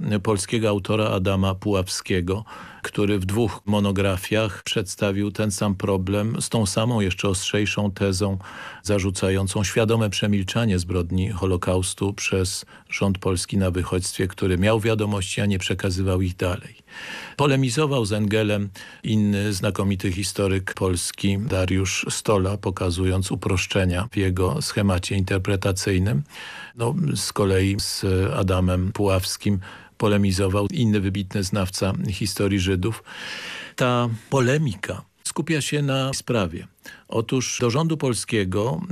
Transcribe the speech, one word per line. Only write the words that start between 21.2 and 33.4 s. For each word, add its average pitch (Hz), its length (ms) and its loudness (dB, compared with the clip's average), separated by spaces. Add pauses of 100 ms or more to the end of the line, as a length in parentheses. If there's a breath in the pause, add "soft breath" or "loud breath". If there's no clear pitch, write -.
Dariusz 95 720 0
Stola, 101 460 2
pokazując 92 760 0
uproszczenia 92 800 0
w - 40 -14
jego 92 460 2
schemacie 98 540 0
interpretacyjnym. 98 1040 0 (540 loud breath)
No, 120 180 0 (200)
z - 180 -4
kolei 98 460 2
z - 260 -4 (320)
Adamem 92 560 2
Puławskim 98 680 0 (400 loud breath)
polemizował 101 680 2
inny 107 340 2
wybitny 98 440 -2
znawca 95 480 -2 (180)
historii 101 500 0
Żydów. 95 440 0 (720 loud breath)